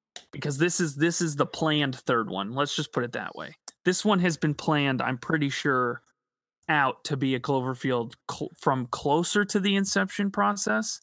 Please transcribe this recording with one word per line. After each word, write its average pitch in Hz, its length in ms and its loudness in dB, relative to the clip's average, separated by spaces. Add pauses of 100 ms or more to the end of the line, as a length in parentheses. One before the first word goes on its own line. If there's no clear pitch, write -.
(320)
because 143 260 -6
this 170 220 2
is, 147 160 0
this 165 260 2
is 156 140 0
the 143 100 2
planned 147 500 0
third 117 320 0
one. 98 240 -4
Let's 139 240 -2
just - 160 -6
put 123 100 0
it 120 100 -6
that 107 220 -8
way. 78 220 -12 (300)
This 185 180 2
one 208 140 4
has 175 180 2
been 151 180 0
planned, 143 460 0
I'm 123 160 -2
pretty 151 320 0
sure, 127 540 0 (680)
out 143 360 2
to 147 120 -2
be 135 180 0
a 123 60 0
Cloverfield 127 720 -2 (180)
cl-, - 200 -6 (100)
from 131 280 2
closer 175 580 2
to 202 120 0
the 196 180 2
inception 196 540 0
process. 208 720 0